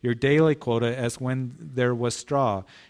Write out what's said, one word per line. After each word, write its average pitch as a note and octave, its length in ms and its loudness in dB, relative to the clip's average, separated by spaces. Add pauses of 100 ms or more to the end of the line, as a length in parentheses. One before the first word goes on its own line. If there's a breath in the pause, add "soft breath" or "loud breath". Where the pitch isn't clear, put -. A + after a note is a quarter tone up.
your A#2+ 140 0
daily D3 400 4
quota, A#2+ 420 0
as A#2+ 240 -4
when B2+ 380 -4
there B2+ 360 -2
was A#2+ 200 -2
straw.'" A#2+ 500 0 (260 loud breath)